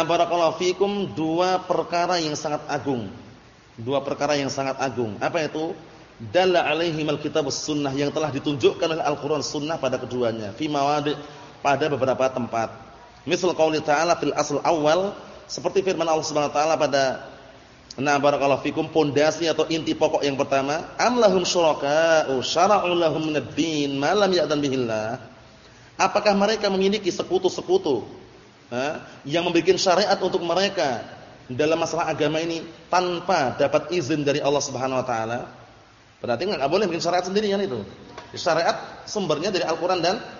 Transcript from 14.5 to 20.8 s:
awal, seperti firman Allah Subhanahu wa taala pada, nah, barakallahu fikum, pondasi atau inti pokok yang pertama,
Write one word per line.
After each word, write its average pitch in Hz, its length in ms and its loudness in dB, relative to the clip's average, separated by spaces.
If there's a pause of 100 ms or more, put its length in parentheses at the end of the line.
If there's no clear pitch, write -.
awal, 170 540 2 (340)
seperti 180 340 -2
firman 170 240 -2
Allah 156 160 2
Subhanahu 147 300 -2
wa - 20 -4
taala 156 220 2
pada, 139 260 2 (960)
nah, 143 240 2
barakallahu 139 400 2
fikum, 156 320 -2
pondasi 156 560 2
atau 151 180 0
inti 156 300 -2
pokok 156 260 2
yang 139 140 0
pertama, 139 640 -2